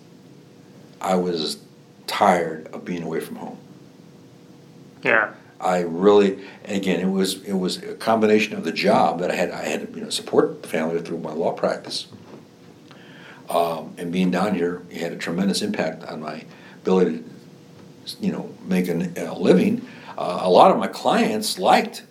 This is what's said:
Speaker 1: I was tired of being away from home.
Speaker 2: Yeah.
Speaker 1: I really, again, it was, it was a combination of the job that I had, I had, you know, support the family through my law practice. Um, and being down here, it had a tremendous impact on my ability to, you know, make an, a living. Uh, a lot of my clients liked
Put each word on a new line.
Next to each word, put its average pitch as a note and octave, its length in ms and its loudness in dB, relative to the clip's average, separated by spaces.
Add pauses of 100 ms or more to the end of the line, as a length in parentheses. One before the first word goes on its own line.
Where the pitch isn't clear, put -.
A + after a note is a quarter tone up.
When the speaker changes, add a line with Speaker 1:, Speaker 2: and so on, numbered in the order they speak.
(1000)
Speaker 1:
I F#2 160 0
was F2 420 -2 (480)
tired F2 600 0
of - 160 -14
being F2 180 -6
away D#2+ 180 -6
from - 160 -12
home. - 220 -14 (1400)
Speaker 2:
Yeah. A2+ 300 2 (280)
Speaker 1:
I F#2 200 2
really, F#2+ 600 4 (260)
again, F#2+ 340 0
it F#2+ 100 0
was, F#2+ 340 -2
it G2+ 100 -4
was F2+ 240 -2
a - 160 -12
combination G#2+ 600 2
of F2 100 -6
the - 80 -4
job G2+ 480 2
that E2 100 -2
I D2+ 40 0
had, F2+ 160 0
I - 140 -8
had, D#2 300 -6
you - 80 -10
know, - 80 -10
support - 520 0
the - 60 -14
family E2 320 -2
through E2+ 200 -8
my D#2+ 120 -8
law E2+ 200 0
practice. - 540 -4 (1400)
Um, E2 480 -2
and F2 160 -6
being F#2 180 2
down F#2+ 240 0
here, F2 360 -2
it - 80 -12
had E2 140 -6
a - 40 -12
tremendous F#2 460 -2
impact F2 420 -4
on D#2+ 160 -10
my D#2 240 -10 (380)
ability F2 380 2
to, - 1000 -20
you G2 120 0
know, - 200 -8 (140)
make F#2 220 0
an, E2+ 280 -4
a E2+ 220 -8
living. C3 480 4 (320)
Uh, F2+ 240 -4
a F#2 80 0
lot C#3 200 10
of D3+ 80 4
my G3 100 -2
clients G#3+ 720 0
liked - 520 2